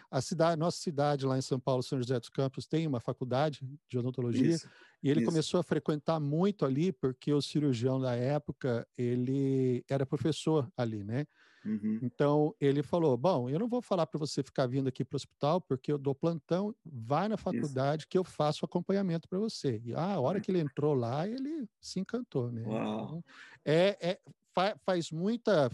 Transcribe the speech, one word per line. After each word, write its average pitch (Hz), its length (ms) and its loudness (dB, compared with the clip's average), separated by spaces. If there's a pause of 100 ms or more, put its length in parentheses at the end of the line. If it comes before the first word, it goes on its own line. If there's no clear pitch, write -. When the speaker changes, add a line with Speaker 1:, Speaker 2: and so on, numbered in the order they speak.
Speaker 1:
A 143 120 -2
cidade, 165 380 2
nossa 165 200 0
cidade 143 460 0
lá 131 120 2
em 131 40 0
São 131 180 -2
Paulo, 127 240 0
São 135 160 -4
José 123 180 0
dos - 120 -8
Campos, 135 360 -2
tem 160 220 0
uma 135 120 0
faculdade 131 600 -2 (280)
de 123 120 -2
odontologia, 123 560 0
Speaker 2:
Isso, - 120 -6 (360)
Speaker 1:
e 147 80 2
ele 143 80 4
Speaker 2:
isso. - 100 2
Speaker 1:
começou 160 300 2
a 165 40 0
frequentar 160 560 0
muito 160 460 0
ali, 143 260 2
porque 135 400 -2
o 147 120 4
cirurgião 131 580 0
da 127 140 0
época, 127 720 -2 (100)
ele 127 880 2
era 135 160 0
professor 156 720 0
ali, 110 280 -2
né? 120 240 -4 (360)
Speaker 2:
Uhum. 107 380 -2
Speaker 1:
Então, 147 580 2
ele 139 220 2
falou, 160 340 2
"Bom, 127 340 2
eu 147 100 0
não 240 80 -2
vou 240 160 0
falar 170 240 0
pra - 100 -6
você 147 240 -2
ficar - 240 0
vindo 135 220 0
aqui 131 180 -4
pro - 120 -6
hospital, 156 440 -2
porque - 300 -4
eu 147 80 0
dou 135 160 -2
plantão, 170 580 -2 (100)
vai 143 440 -2
na 220 80 -2
Speaker 2:
Isso. - 80 -6
Speaker 1:
faculdade 143 640 -2
que - 100 0
eu 185 60 4
faço 151 420 -2
acompanhamento 180 640 -2
pra 185 80 -4
você." 151 480 -2
E, 120 80 -6
ah, 160 200 -2
a 180 60 0
hora 143 180 2
Speaker 2:
Uhum. 220 60 -2
Speaker 1:
que - 60 -8
ele 185 120 2
entrou 147 340 0
lá, 131 320 0
ele 269 400 -6 (120)
se - 200 -8
encantou, 185 500 -4
né? 113 160 -6
Speaker 2:
Uau. 110 380 -4
Speaker 1:
Então, 165 200 -10 (420)
é, 175 360 4
é, 180 180 -2 (400)
fa-, 196 240 2
faz 180 280 0
muita, 175 640 2